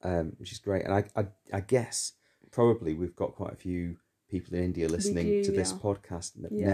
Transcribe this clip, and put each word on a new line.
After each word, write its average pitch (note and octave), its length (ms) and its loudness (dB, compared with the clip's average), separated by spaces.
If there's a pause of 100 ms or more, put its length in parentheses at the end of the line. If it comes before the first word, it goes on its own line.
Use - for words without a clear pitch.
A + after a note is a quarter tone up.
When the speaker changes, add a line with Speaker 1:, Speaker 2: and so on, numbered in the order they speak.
Speaker 1:
Um, E2+ 360 0
which A2+ 120 -14
is - 80 -14
great. F#2+ 280 0
And F#2+ 80 2
I, G#2 100 4 (100)
I, G#2+ 120 0 (260)
I G2 80 0
guess - 520 0 (400)
probably A2 420 4
we've E2+ 220 -4
got - 180 -2
quite - 180 -8
a - 40 -14
few F2 420 -4 (300)
people F2 300 -6
in F2+ 60 2
India F2 220 0
Speaker 2:
We D#2+ 60 0
Speaker 1:
listening E2+ 340 0
Speaker 2:
do, G2+ 180 4
Speaker 1:
to G2 80 2
this F#2+ 200 2
Speaker 2:
yeah. F#2 60 -8
Speaker 1:
podcast G2+ 580 -4
n- - 140 -10
Speaker 2:
Yeah. G#3 240 0